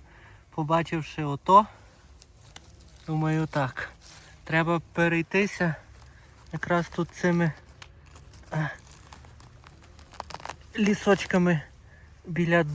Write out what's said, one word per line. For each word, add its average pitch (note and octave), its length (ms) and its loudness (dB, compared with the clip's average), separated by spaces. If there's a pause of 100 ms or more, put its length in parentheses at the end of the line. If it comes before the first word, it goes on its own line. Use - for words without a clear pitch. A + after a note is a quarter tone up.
(500)
побачивши D#3+ 760 -2
ото, F#3 420 6 (1400)
думаю, D#3 400 0
так, C3+ 420 -4 (540)
треба D#3+ 380 0 (120)
перейтися E3+ 840 0 (800)
якраз E3+ 360 -2
тут E3+ 220 -4
цими, E3+ 400 0 (1040)
е, D#3 160 -2 (2000)
лісочками F#3+ 840 2 (640)
біля E3+ 380 0 (120)